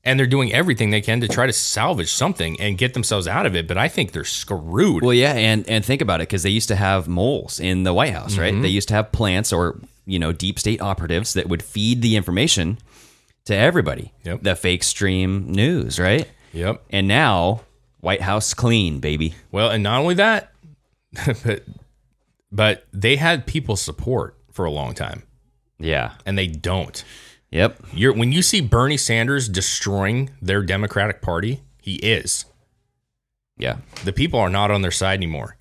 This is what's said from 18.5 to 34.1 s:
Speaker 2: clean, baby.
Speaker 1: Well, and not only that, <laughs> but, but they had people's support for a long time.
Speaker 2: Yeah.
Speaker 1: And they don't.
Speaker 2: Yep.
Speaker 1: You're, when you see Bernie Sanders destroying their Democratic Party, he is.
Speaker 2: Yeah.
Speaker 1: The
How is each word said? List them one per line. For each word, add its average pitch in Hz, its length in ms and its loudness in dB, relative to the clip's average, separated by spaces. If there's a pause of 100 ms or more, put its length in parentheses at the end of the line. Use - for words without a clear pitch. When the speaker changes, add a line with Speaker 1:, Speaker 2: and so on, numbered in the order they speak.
Speaker 2:
clean, 101 480 2
baby. 76 340 -2 (180)
Speaker 1:
Well, 107 180 2
and 107 120 0
not 113 200 0
only 175 140 0
that, 208 360 0 (600)
<laughs> - 120 -6 (160)
but, 110 200 -2 (920)
but 107 400 2
they 113 240 4
had 160 300 2
people's 117 340 -2
support - 560 -4 (160)
for 90 140 -4
a 78 40 0
long 73 240 -6
time. - 280 -8 (560)
Speaker 2:
Yeah. 76 340 -2 (140)
Speaker 1:
And 98 100 0
they 95 100 0
don't. 82 560 -6 (480)
Speaker 2:
Yep. 87 300 0 (120)
Speaker 1:
You're, 120 200 2
when 117 200 2
you 175 100 2
see - 180 0
Bernie 127 360 2
Sanders 120 520 0
destroying 101 800 -2 (120)
their 98 200 0
Democratic 101 600 -2
Party, 95 380 -2 (200)
he 95 160 -8
is. - 500 0 (1120)
Speaker 2:
Yeah. 62 200 -6 (280)
Speaker 1:
The 98 80 -2